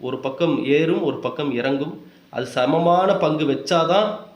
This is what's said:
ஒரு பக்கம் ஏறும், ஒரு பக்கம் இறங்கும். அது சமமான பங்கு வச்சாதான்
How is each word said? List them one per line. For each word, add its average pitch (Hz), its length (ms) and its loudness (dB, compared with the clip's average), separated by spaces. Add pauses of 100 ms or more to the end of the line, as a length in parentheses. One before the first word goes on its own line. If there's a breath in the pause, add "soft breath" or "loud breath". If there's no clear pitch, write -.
ஒரு 131 180 -6
பக்கம் 147 300 0 (220)
ஏறும், 170 320 2
ஒரு 131 160 -4
பக்கம் 139 340 -4
இறங்கும். 139 360 -2 (400 loud breath)
அது 123 100 -4 (120)
சமமான 170 520 4 (140)
பங்கு 151 300 0
வச்சாதான் 175 540 2 (280)